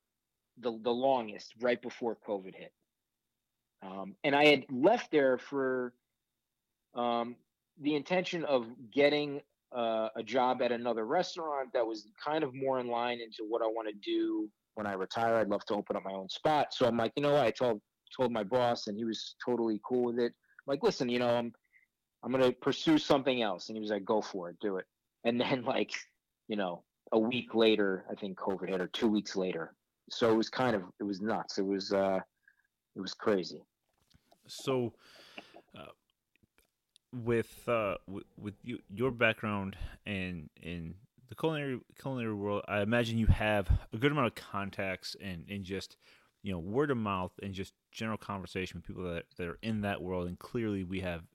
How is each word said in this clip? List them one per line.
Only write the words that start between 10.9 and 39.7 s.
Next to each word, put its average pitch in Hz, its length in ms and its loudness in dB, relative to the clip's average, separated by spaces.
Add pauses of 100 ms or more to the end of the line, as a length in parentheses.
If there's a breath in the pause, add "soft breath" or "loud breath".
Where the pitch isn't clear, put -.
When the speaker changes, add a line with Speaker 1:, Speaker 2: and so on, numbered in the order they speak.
Speaker 1:
restaurant 151 680 -2
that 123 120 2
was 110 260 -6 (120)
kind 156 200 0
of 131 100 -2
more 135 260 0
in 123 80 -2
line 120 340 -2
into 113 260 -12
what 117 140 -2
I 117 60 2
wanna 110 260 -2
do 110 580 -2 (240)
when 107 120 -4
I 101 60 -2
retire. 113 420 0
I'd 107 140 2
love 101 160 -2
to 107 100 -2
open 101 200 -2
up 95 80 -4
my 95 100 -8
own 95 160 -6
spot. 151 440 2
So 127 140 4
I'm 117 100 2
like, 113 180 0
"You 143 80 0
know 143 100 4
what?" 143 120 6
I 113 60 4
told, 117 300 0 (360)
told 123 140 2
my 113 120 0
boss, 120 440 2
and 104 100 -4
he 113 80 -2
was - 300 -4 (100)
totally 117 420 2
cool 123 180 2
with 120 140 0
it. 120 140 0 (320 soft breath)
Like, 143 180 -2
"Listen, 180 260 2
you 123 100 2
know, 123 160 4
I'm, 117 180 0 (680 soft breath)
I'm 117 80 -4
gonna 127 220 6
pursue 151 460 4
something 135 420 4
else." 98 280 -2
And 110 80 -6
he 110 40 -6
was 107 100 -2
like, 101 140 -2
"Go 107 160 2
for 90 300 -6
it, 85 80 -18
do 101 180 -2
it." 92 100 -8 (380)
And 120 160 2
then, 123 220 0
<laughs> - 20 -8
like, 107 280 0 (540)
you 107 100 -4
know, 90 280 -4 (260)
a 113 80 6
week 117 360 0
later, 104 560 4
I 101 40 -8
think 95 240 -8
covid 90 300 -4
hit, 95 120 0
or 87 80 -4
two - 200 0
weeks 107 260 0
later. 87 400 -4 (360)
So 117 220 4
it 110 40 6
was 110 120 2
kind 123 260 2
of, 95 80 -2 (160)
it - 60 -4
was 98 160 -2
nuts. 104 380 -2
It 98 60 2
was, 98 280 0
uh, 98 260 4 (760 soft breath)
it 98 60 -6
was 95 140 -8
crazy. 85 460 0 (880)
Speaker 2:
So, 127 460 -2 (840 loud breath)
uh, - 160 -16 (1200)
with, 117 560 -2
uh, 110 300 0 (100)
w-, 95 180 -10 (120)
with 104 260 -10
you, 120 160 -8 (100)
your 117 220 -2
background 110 640 0 (280 loud breath)